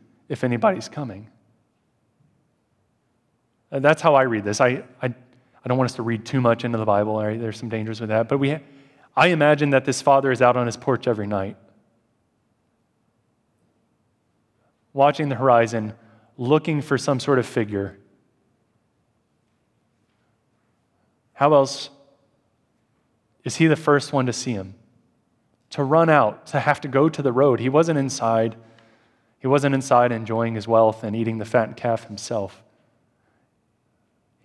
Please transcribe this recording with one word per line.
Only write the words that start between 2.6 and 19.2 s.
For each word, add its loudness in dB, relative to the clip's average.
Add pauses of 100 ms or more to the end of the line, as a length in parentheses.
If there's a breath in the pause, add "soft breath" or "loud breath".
Uh, -4
that's 2
how 4
I 6
read -2
this. -2
I, 2 (180)
I, -2
I -16
don't 0
want 0
us -12
to -6
read -4
too -2
much 2
into -4
the -4
Bible, 0
right? -4
There's -8
some -12
dangers -8
with -8
that. 0
But 0
we 0
ha-, -6 (540 soft breath)
I 6
imagine 2
that 2
this -2
father 4
is -2
out 6
on -2
his -4
porch -2
every -2
night, -6 (3250)
watching 0
the -4
horizon, 2 (440 soft breath)
looking 0
for -2
some -4
sort 0
of 0
figure. -6 (3250)